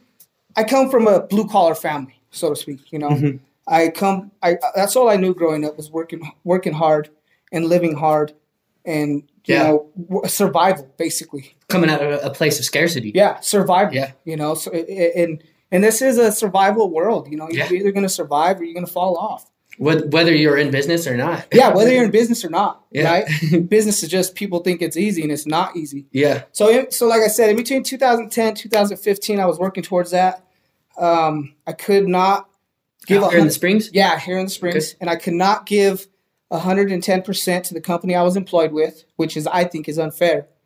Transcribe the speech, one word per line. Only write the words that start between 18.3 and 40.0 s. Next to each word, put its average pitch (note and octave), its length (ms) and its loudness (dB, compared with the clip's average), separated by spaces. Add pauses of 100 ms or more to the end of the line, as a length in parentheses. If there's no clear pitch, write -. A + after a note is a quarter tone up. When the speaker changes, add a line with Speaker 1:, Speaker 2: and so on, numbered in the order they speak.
Speaker 1:
or E3+ 60 -8
you're E3+ 100 -12
gonna F3+ 100 -8
fall F3 320 -2
off. F#3+ 320 -10 (300)
Speaker 2:
Whe-, D#3 320 0
whether E3+ 220 4
you're D3 240 4
in C#3+ 120 0
business D#3 380 -2
or B2 100 -2
not. D3+ 340 -4
Speaker 1:
Yeah, A#3 220 6
whether A3 180 4
you're B3+ 120 4
in G3+ 80 2
Speaker 2:
<laughs> G#3+ 100 4
Speaker 1:
business A#3 240 -2
or E3 60 -8
not, F#3 400 -2
Speaker 2:
Yeah. D3+ 200 0
Speaker 1:
right? E3+ 560 0
Speaker 2:
<laughs> - 20 -14
Speaker 1:
Business G#3+ 340 2
is D#3 60 -8
just, F#3 260 -2
people F3+ 240 -6
think F3 240 -2
it's D#3 120 -6
easy, F3+ 280 -2
and D3+ 80 -2
it's C#3+ 160 -6
not E3 280 -2
easy. C#3+ 360 -10
Speaker 2:
Yeah. C3+ 400 0
Speaker 1:
So, G#3 180 2
in, B3+ 220 2
so A#3+ 160 0
like A3+ 160 4
I G#3+ 60 2
said, A3 200 4
in G#3+ 60 2
between B3+ 280 -2
two C4+ 140 -8
thousand A#3 340 0
ten, A3 220 -2
two G#3+ 160 -14
thousand G#3 280 0
fifteen, G3+ 420 -2
I F#3 80 0
was E3 100 0
working F#3+ 240 -4
towards F3 300 -2
that. F#3 320 0 (540)
Um, D#3+ 580 0 (120)
I D#3+ 60 -10
could G3 340 2
not F#3 400 2 (600)
give G3+ 160 4
Speaker 2:
Out F#3+ 40 2
Speaker 1:
a - 40 2
Speaker 2:
here E3+ 80 6
in D#3 60 8
the D3+ 40 2
Speaker 1:
hun- D3 40 0
Speaker 2:
Springs? G3+ 400 0
Speaker 1:
Yeah, F#3 260 2
here F3+ 180 -6
in F#3+ 80 -4
the F#3+ 60 -10
Springs. D#3 400 -4
Speaker 2:
Okay. - 100 -20
Speaker 1:
And E3+ 80 -4
I E3+ 60 0
could E3+ 180 -4
not G3 320 0
give G3 420 0 (440)
a E3 80 -4
hundred F#3+ 320 0
and F3+ 120 -4
ten F#3 180 0
percent F#3 440 -4
to - 80 -10
the E3 80 -8
company F3+ 340 -4
I F3 80 2
was F3+ 140 2
employed E3+ 340 0
with, D3+ 320 -4 (120)
which D#3 200 -4
is, D#3 120 -6
I F3 180 0
think, D#3+ 240 -8
is D3+ 100 -4
unfair. D#3 480 -2 (180)